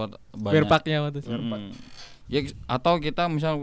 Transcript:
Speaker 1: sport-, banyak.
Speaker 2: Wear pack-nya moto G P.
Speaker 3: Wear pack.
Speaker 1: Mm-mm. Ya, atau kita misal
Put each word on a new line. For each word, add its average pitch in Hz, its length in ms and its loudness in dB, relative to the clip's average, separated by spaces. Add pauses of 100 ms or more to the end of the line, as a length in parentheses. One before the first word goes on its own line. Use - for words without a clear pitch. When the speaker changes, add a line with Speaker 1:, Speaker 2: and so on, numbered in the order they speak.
(100)
Speaker 1:
sport-, - 60 -16 (180)
banyak. 104 180 -2
Speaker 2:
Wear 156 140 8
pack-nya 156 340 4
moto 147 160 -2
G 139 80 -8
P. - 60 -10
Speaker 3:
Wear 117 120 -4
pack. 113 200 -4
Speaker 1:
Mm-mm. 98 100 -10 (540)
Ya, 139 140 0 (260)
atau 127 320 4
kita 151 280 -2
misal 156 360 0